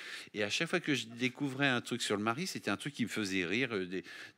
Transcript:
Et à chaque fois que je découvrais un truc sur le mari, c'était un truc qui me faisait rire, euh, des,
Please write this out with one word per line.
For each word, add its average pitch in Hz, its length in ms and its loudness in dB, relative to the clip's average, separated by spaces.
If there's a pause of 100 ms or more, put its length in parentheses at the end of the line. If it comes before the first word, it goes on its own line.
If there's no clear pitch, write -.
(340)
Et 104 100 2
à 104 60 0
chaque 165 200 0
fois 180 100 2
que 151 140 2
je 113 140 0
découvrais 127 600 0
un 123 120 4
truc 117 200 -2
sur - 160 2
le 101 60 0
mari, 117 240 0
c'était 110 240 -4
un 98 60 2
truc 147 180 -4
qui - 80 0
me 98 80 0
faisait 95 340 0
rire, 113 280 2
euh, 95 140 0
des, 90 180 -4 (340)